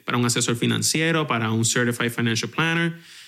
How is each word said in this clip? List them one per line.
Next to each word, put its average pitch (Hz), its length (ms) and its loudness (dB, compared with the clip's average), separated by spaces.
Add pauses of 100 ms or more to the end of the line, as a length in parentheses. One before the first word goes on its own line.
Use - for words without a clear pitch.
para 123 100 -2
un 120 80 2
asesor 120 320 0
financiero, 151 680 0
para 113 260 -2
un 113 140 2
certified 120 440 0
financial 117 400 -2
planner. 165 480 0 (300)